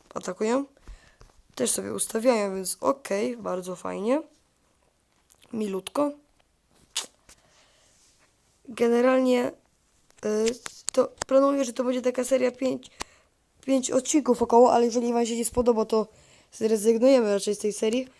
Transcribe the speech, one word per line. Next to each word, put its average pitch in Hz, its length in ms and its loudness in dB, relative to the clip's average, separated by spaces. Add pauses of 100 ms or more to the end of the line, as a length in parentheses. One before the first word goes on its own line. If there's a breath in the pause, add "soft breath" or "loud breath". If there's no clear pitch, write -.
(140)
Atakują? 220 500 -4 (920 soft breath)
Też 247 120 -2
sobie 196 220 -6
ustawiają, 214 600 -2
więc 190 260 -8
okej, 233 560 -4
bardzo 185 400 -8
fajnie. 202 460 -4 (1300)
Milutko. 214 600 -4 (2500 soft breath)
Generalnie, 247 840 2 (720)
y, 220 300 0 (380)
to - 200 2 (140)
planuję, 277 380 4
że 233 80 -4
to 247 120 -4
będzie 254 180 -2
taka 247 220 -2
seria 247 280 0
pięć, 254 380 -6 (720 loud breath)
pięć 262 260 0
odcinków 254 520 0
około, 233 300 6
ale 240 120 4
jeżeli 240 280 0
wam 233 140 0
się 233 100 -4
nie 233 80 -2
spodoba, 226 400 0
to 220 220 0 (460 soft breath)
zrezygnujemy 226 840 4
raczej 202 200 -2
z 202 40 -6
tej 208 140 -4
serii. 233 360 -2 (120 soft breath)